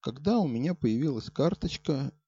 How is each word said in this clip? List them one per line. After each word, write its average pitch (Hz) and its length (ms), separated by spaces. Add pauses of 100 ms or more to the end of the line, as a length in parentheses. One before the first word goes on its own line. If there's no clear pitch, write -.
когда 151 380
у 185 100
меня 131 260
появилась 123 560
карточка 143 800 (160)